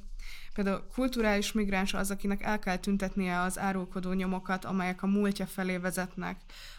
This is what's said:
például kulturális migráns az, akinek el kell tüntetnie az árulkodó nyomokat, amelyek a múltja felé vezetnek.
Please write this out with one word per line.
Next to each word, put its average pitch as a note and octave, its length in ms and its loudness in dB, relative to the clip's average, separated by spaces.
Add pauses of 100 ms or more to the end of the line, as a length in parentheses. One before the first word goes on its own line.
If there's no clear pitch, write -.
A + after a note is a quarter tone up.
(540)
például G3 400 0
kulturális A3+ 580 2
migráns G3 420 2
az, G3 180 0
akinek G3+ 320 0
el G#2+ 160 2
kell F#3 180 0
tüntetnie F#3 640 2
az F#3 200 0
árulkodó F#3 540 -2
nyomokat, F#3 520 0
amelyek F#3 380 -2
a G3 40 2
múltja G3+ 380 4
felé F#3 320 -2
vezetnek. F3+ 640 -4 (380)